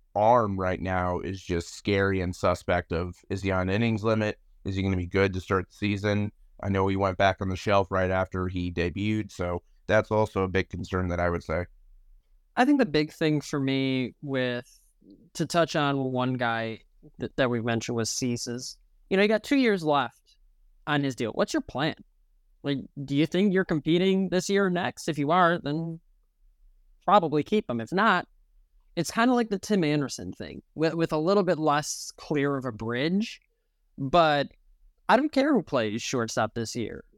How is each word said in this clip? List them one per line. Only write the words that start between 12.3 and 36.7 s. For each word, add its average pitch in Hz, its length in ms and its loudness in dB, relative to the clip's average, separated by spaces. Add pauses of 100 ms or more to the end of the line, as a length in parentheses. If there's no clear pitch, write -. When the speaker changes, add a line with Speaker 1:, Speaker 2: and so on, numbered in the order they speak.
Speaker 2:
I 240 80 4
think 285 140 4
the 247 80 2
big 151 260 0
thing 151 280 0
for - 180 -6
me 135 640 -2
with, 127 580 -4 (520)
to 170 120 -4
touch 165 300 0
on 139 380 0
one 127 220 0
guy 113 460 -2 (380)
that, - 180 -6
that 131 140 2
we've 117 140 0
mentioned 117 320 -2
was 113 120 0
Cease 120 380 -4
is, 123 320 -10 (320)
you 190 80 2
know, 196 40 6
you 214 60 4
got 214 140 0
two 285 160 0
years 208 260 2
left 143 520 -2 (500)
on 147 180 0
his 135 100 -2
deal. 113 180 -4
What's - 200 -2
your 320 80 -2
plan? 143 360 -4 (680)
Like, 143 160 -2 (260)
do 139 100 -4
you 147 120 4
think 190 260 2
you're 185 140 2
competing 180 640 2
this 180 180 0
year 196 180 2
or 180 40 2
next? 175 360 -4
If 156 120 -4
you 143 140 0
are, 175 260 4
then 165 420 -6 (1040)
probably 160 380 4
keep - 260 -2
him. 120 120 -4
If 113 120 -8
not, 190 340 2 (680)
it's 165 140 -2
kinda 254 240 2
like 240 160 0
the 202 80 -2
Tim 196 260 0
Anderson 143 480 -2
thing, 71 300 -14 (120)
with, 156 200 0
with 165 180 0
a 156 60 0
little 190 240 4
bit 170 160 0
less 147 580 -2
clear 143 400 0
of 127 80 -6
a 127 80 -6
bridge. 127 680 -2 (580)
But 143 500 4 (600)
I 208 80 8
don't 294 160 2
care 277 200 2
who 214 100 2
plays 113 400 -2
shortstop 113 520 -2
this 113 200 -6